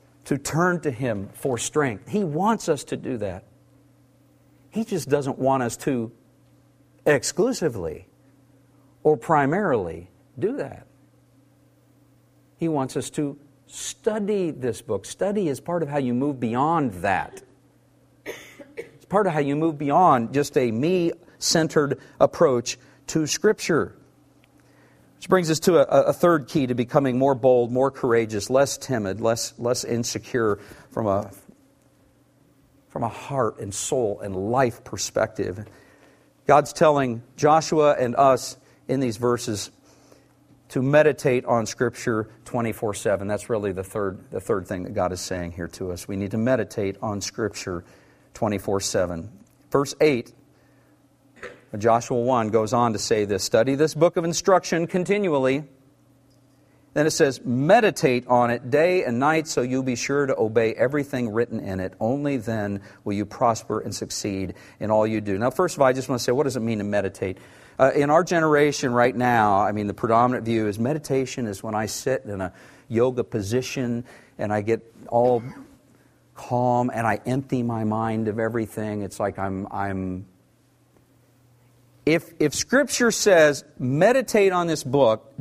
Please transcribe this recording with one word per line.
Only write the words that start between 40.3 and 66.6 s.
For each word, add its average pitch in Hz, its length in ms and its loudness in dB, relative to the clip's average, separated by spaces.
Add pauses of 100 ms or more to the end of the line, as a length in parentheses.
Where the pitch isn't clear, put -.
to 135 140 -4
meditate 139 640 4
on 117 200 0
Scripture 113 640 -4 (160)
twenty-four 113 500 -4
seven. 101 340 -2
That's 104 200 -6
really 104 220 -2
the 92 140 -6
third, 101 480 -6
the 98 80 -6
third 95 260 -2
thing 92 160 -6
that 92 120 -10
God 90 180 0
is 90 80 -8
saying 87 320 -8
here 85 160 -8
to 90 240 -8
us. 87 160 -12
We 101 80 -8
need 98 160 -4
to 110 60 -2
meditate 110 600 -2
on 104 200 -6
Scripture 98 640 -6 (500)
twenty-four 101 460 -2
seven. 90 500 -4 (400)
Verse 139 300 0
eight 139 320 2 (1400)
of 107 60 -10
Joshua 117 420 2
one 117 280 2
goes 110 240 2
on 120 220 2
to 104 40 -4
say 107 280 0
this, 98 180 -2
"Study 123 320 2
this 151 180 2
book 165 220 2
of 170 80 0
instruction 170 640 0
continually." 170 760 0 (1300)
Then 151 120 4
it 151 60 2
says, 143 320 2
"Meditate 147 840 4
on 120 240 4
it 120 180 -4
day 165 360 2
and 120 160 -2
night 156 260 2
so 147 160 -2
you'll 131 220 -2
be 127 100 -2
sure 139 320 -2
to 131 100 -2
obey 110 380 0
everything 127 580 -2
written 113 280 -4
in 92 180 -8
it. 92 220 -8
Only 139 380 -2
then 104 420 -6 (240)
will 104 80 -4
you 101 120 -2
prosper 110 540 -2
and 113 160 -8
succeed 95 600 -6 (260)
in 107 100 -4
all 107 160 4
you 110 140 -2
do." 101 180 -4
Now, 120 120 0
first 180 260 -2
of 147 40 6
all, 139 60 8
I 131 60 6
just 127 160 -6
want 127 100 -2
to 117 60 -6
say, 127 80 2
what 139 120 0
does 131 120 -2
it 120 40 -2